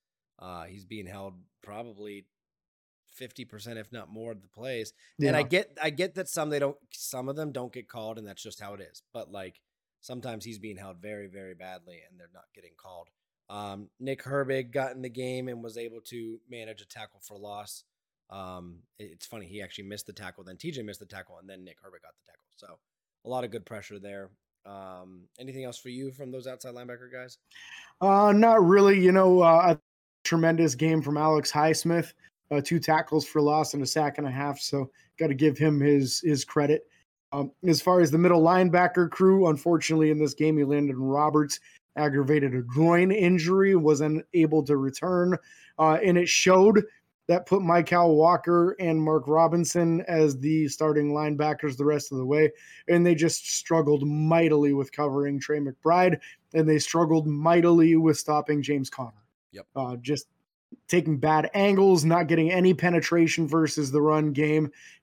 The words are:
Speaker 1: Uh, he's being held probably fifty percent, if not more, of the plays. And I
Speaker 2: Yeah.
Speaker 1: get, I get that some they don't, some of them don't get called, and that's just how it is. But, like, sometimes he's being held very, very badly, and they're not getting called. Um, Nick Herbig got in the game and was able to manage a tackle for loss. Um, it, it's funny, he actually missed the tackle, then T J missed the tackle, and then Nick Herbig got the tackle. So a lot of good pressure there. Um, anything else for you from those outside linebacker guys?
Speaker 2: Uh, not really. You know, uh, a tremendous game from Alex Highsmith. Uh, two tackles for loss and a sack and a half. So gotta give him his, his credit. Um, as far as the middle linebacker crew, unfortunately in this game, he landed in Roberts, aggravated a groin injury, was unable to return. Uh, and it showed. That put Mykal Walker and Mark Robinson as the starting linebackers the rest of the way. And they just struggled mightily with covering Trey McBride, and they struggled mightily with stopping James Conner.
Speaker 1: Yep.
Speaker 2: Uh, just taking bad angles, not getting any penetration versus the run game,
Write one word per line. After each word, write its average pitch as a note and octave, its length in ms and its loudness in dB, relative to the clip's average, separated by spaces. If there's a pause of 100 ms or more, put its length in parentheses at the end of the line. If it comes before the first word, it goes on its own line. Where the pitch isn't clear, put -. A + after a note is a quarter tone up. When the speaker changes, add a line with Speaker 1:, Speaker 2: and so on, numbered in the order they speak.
(380)
Speaker 1:
Uh, F2+ 280 -18
he's F#2+ 200 -20
being G#2 220 -18
held G2 280 -18 (280)
probably G#2 600 -20 (800)
fifty B2 400 -20
percent, A2+ 320 -18
if G#2+ 140 -18
not G#2 180 -18
more, A2+ 220 -16
of G2+ 100 -20
the F#2 60 -20
plays. A#2 460 -14 (280)
And C#3+ 140 0
I D3+ 40 0
Speaker 2:
Yeah. C#3+ 80 -4
Speaker 1:
get, F3 340 -4
I D#3 100 -4
get F3+ 240 -8
that F#3 140 -10
some D3+ 200 -8
they D3 100 -4
don't, C#3+ 180 -4 (140)
some B2+ 380 -12
of C#3+ 60 -10
them D3+ 160 -10
don't B2 200 -12
get A#2+ 160 -20
called, A2 300 -14
and G#2+ 100 -18
that's G2 140 -20
just - 180 -20
how G2+ 140 -18
it G2 80 -20
is. - 220 -20 (100)
But, F#2+ 180 -16
like, F#2+ 300 -18 (400)
sometimes A#2+ 440 -16
he's A2 140 -16
being G2+ 180 -16
held F#2+ 200 -20
very, G2+ 300 -18
very F#2+ 260 -20
badly, F2 560 -20
and F2+ 100 -20
they're E2+ 140 -20
not F2 120 -20 (100)
getting F2 220 -20
called. F2 320 -20 (400)
Um, G2+ 400 -16 (100)
Nick C3 240 -14
Herbig C3+ 480 -8
got C3+ 220 -8
in C3 80 -20
the B2+ 80 -14
game B2+ 380 -12
and A#2 160 -16
was A2+ 140 -20
able A#2 240 -16
to A2+ 380 -18 (100)
manage A2 320 -20
a G2 60 -20
tackle G#2+ 340 -20
for G#2 160 -20
loss. G#2 480 -18 (440)
Um, F2+ 500 -18 (200)
it, G2+ 140 -20
it's - 120 -20
funny, G#2+ 200 -20
he G2 160 -18
actually G2 240 -18
missed G2+ 200 -16
the G2+ 80 -20
tackle, F#2+ 300 -20
then F2+ 140 -20
T E3 120 -16
J C3+ 120 -12
missed G#2 180 -16
the G#2 60 -20
tackle, F#2 340 -20
and F#2+ 100 -20
then F#2+ 140 -20
Nick E2+ 140 -20
Herbig F#2 240 -20
got D#2+ 160 -20
the - 80 -20
tackle. - 180 -20 (140)
So F2 200 -20 (480)
a A#2+ 40 -16
lot B2+ 160 -8
of G2+ 60 -16
good G#2+ 140 -16
pressure G#2 340 -20
there. G2 320 -18 (340)
Um, F#2 640 -20 (100)
anything C3 240 -16
else B2 140 -16
for B2+ 120 -20
you C3 220 -14
from B2+ 200 -18
those B2+ 140 -16
outside B2+ 300 -18
linebacker B2 360 -20
guys? B2+ 260 -20 (640)
Speaker 2:
Uh, G3+ 340 6
not A3 300 6
really. G3 340 6
You F#3 120 6
know, F#3 300 6
uh, E3 340 6
a - 40 -6 (440)
tremendous E3 520 0
game D#3+ 260 0
from C#3+ 160 -4
Alex D3+ 340 0
Highsmith. D#3+ 600 0 (360)
Uh, D3 120 -2
two E3 180 -2
tackles D#3 460 -2
for D3+ 160 -2
loss D3 320 0
and D3 100 -6
a - 20 -6
sack D3 320 -4
and D3 80 -6
a C3 60 -6
half. C#3 280 -8
So C3+ 300 -6 (300)
gotta D3+ 160 -2
give C#3+ 220 0
him D3+ 220 0
his, C#3 420 0
his D3+ 220 -2
credit. D3+ 440 -2 (440)
Um, C#3+ 200 -6 (140)
as E3 160 2
far F3+ 200 2
as D#3+ 80 2
the D3+ 80 0
middle F3 240 4
linebacker F3+ 720 2
crew, F#3+ 360 4
unfortunately D#3 640 0
in D3+ 60 0
this D3+ 160 -2
game, D#3 240 0
he C#3+ 60 2
landed C#3+ 320 -2
in B2+ 60 -6
Roberts, D3 580 0 (380)
aggravated C#3+ 580 0
a B2+ 60 -4
groin E3 500 2
injury, F#3+ 640 2
was D3+ 260 2
unable D#3 600 0
to C#3 140 0
return. F3 600 -2 (400)
Uh, D#3 260 4
and F3+ 140 2
it F3 100 0
showed. G3 560 4 (440)
That F3 180 0
put G3 140 0
Mykal F3 560 2
Walker E3+ 640 2
and D#3+ 220 0
Mark D#3 260 0
Robinson E3 800 2
as D#3 320 2
the D#3 300 -2
starting D3 420 -2
linebackers D3+ 640 -4
the C#3 80 -4
rest D3 300 -2
of C3 60 -6
the B2+ 60 -6
way. D3+ 280 2 (340)
And E3+ 180 4
they E3+ 100 4
just D#3 360 -2
struggled D3 560 0
mightily D3+ 640 2
with C#3 220 -4
covering C#3+ 440 -2
Trey D3+ 220 -4
McBride, E3 600 0 (320)
and D#3 160 2
they D3+ 100 4
struggled D#3+ 480 0
mightily E3 720 4
with D#3+ 200 2
stopping D3 440 -2
James C#3 280 -4
Conner. A#2 360 -14 (260)
Speaker 1:
Yep. F#2+ 240 -20
Speaker 2:
Uh, B2+ 220 -8
just C3 300 -6 (600)
taking D#3 300 0
bad D#3 360 0
angles, G3 520 4
not E3 220 2
getting E3 220 2
any F3+ 240 4
penetration E3+ 720 0
versus D3 460 0
the D3 100 2
run D3+ 300 2
game, D3+ 400 0 (320)